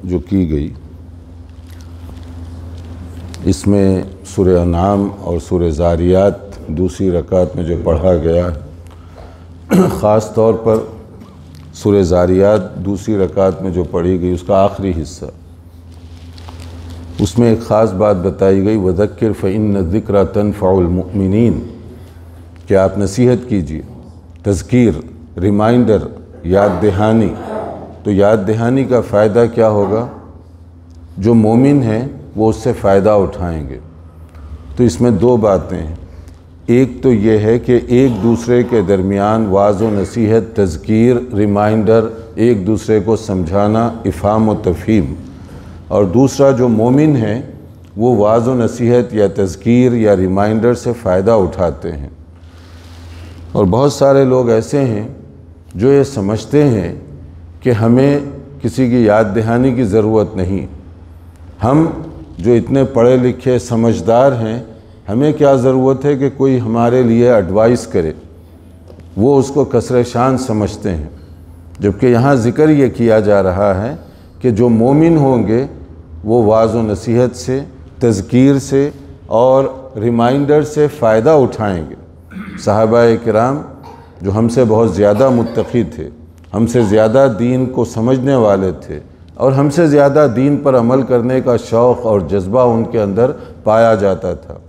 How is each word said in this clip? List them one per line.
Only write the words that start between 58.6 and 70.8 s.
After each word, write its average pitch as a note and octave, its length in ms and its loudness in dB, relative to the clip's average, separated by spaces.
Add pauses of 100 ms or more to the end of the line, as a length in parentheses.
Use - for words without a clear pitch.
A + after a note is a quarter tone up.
किसी A#2+ 280 -2
की A#2+ 180 4
याद G#2+ 180 4
दहानी A#2 500 0
की B2+ 80 0
ज़रूरत G#2+ 520 0
नहीं। F2+ 320 -4 (960)
हम D3+ 420 0 (360)
जो A#2 140 2
इतने B2 300 2
पढ़े B2+ 320 2
लिखे, B2 420 0
समझदार A#2 720 2
हैं, A2+ 340 -6 (420)
हमें C#3 260 0
क्या C#3 220 4
ज़रूरत C3 480 2
है C#3+ 120 0
कि C3 140 -2
कोई C3+ 280 0
हमारे A#2 440 0
लिए A#2+ 300 4
advice A2 540 2
करे? D#2+ 280 -2 (1040)
वो C#3 180 2
उसको C3+ 280 0
कसरे B2 400 0
शान B2 320 -2
समझते G#2+ 520 -4